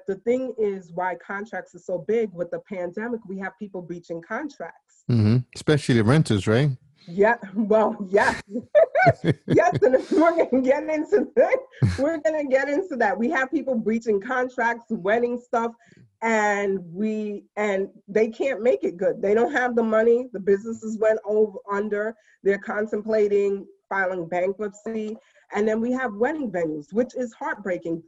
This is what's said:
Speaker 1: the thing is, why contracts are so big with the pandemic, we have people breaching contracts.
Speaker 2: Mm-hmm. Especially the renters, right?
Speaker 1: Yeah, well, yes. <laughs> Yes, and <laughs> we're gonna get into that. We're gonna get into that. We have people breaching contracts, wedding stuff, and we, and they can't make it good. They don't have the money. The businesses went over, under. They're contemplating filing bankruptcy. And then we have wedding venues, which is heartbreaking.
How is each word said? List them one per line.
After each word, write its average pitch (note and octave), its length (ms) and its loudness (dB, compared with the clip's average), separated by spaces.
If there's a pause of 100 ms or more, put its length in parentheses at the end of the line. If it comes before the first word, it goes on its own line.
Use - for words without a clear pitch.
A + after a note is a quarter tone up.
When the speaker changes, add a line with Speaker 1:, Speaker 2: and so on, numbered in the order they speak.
Speaker 1:
the G3 100 -4
thing B3 420 -2
is, F#3+ 340 -4
why F3+ 240 -4
contracts G3 580 -12
are F3 60 -20
so F3+ 260 -6
big A3 260 0
with E3+ 180 -8
the E3+ 100 -6
pandemic, G#3 680 -8
we F#3+ 120 -10
have F#3+ 200 -10
people F#3+ 240 -12
breaching E3+ 400 -10
contracts. A3 880 -12
Speaker 2:
Mm-hmm. A2+ 280 4 (180)
Especially C#3+ 400 0
the A2 80 4
renters, A#2 420 4
right? B2+ 240 2 (380)
Speaker 1:
Yeah, G3+ 280 2 (180)
well, A3 420 2 (120)
yes. A3 380 2
<laughs> G3 60 -14 (920)
Yes, F4+ 360 4
and B3+ 140 6 (120)
<laughs> - 40 -18
we're E4 340 4
gonna C4 160 2
get C#4 260 2
into D#4 480 0
that. F#4 220 4 (400)
We're D4+ 200 0
gonna D4+ 300 0
get C4+ 220 2
into D4+ 260 -2
that. G#3 220 2
We A#3 120 0
have C4 200 -2
people C4 240 -2
breaching A3 440 0
contracts, B3 680 -2
wedding A#3 500 0
stuff, A#3 340 -2 (500)
and G#3 560 0 (120)
we, G#3+ 540 -6 (120)
and G3 320 0 (200)
they G#3 200 2
can't A3 340 -4
make C4+ 200 2
it F3 140 -4
good. F3 240 -2
They G3 140 2
don't A#3+ 180 2
have B3 240 0
the A3+ 60 4
money. A#3 500 4
The G#3+ 80 -8
businesses A3 580 -2
went A3 280 4
over, G#3+ 320 2 (120)
under. G#3 440 -2 (280)
They're G3 160 2
contemplating G#3 1080 0 (240)
filing F#3 360 -2
bankruptcy. G#3 920 -4 (340)
And G#3+ 160 0
then A3 140 0
we B3 100 0
have B3+ 220 -2
wedding C4 360 -2
venues, D#3 440 -4
which B3+ 200 -2
is B3 200 -6
heartbreaking. F#3+ 720 -6